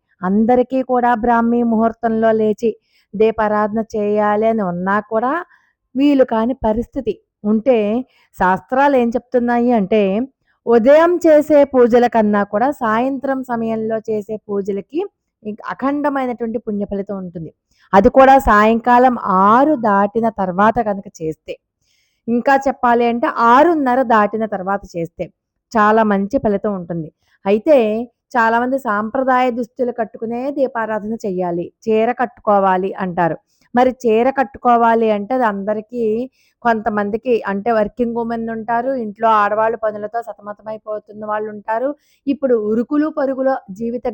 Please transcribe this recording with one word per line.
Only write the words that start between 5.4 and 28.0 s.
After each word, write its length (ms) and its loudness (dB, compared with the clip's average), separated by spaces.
వీలు 300 4
కాని 300 0
పరిస్థితి 600 -4
ఉంటే 320 2
శాస్త్రాలు 580 0
ఏం 120 2
చెప్తున్నాయి 640 0
అంటే 300 2
ఉదయం 500 6
చేసే 480 4
పూజల 420 4
కన్నా 380 2
కూడా 280 -2
సాయంత్రం 720 -2
సమయంలో 560 -4
చేసే 360 -6
పూజలకి 640 -6
ఇంక 160 -10
అఖండమైనటువంటి 880 -4
పుణ్య 260 -6
ఫలితం 320 -8
ఉంటుంది. 340 -12
అది 180 6
కూడా 280 8
సాయంకాలం 760 4
ఆరు 360 4
దాటిన 480 0
తర్వాత 520 0
కనుక 340 -4
చేస్తే, 400 -10
ఇంకా 280 2
చెప్పాలి 500 0
అంటే 220 -2
ఆరున్నర 640 4
దాటిన 380 2
తర్వాత 420 -6
చేస్తే 360 -8
చాలా 300 4
మంచి 360 0
ఫలితం 360 -2
ఉంటుంది. 340 -8
అయితే 320 2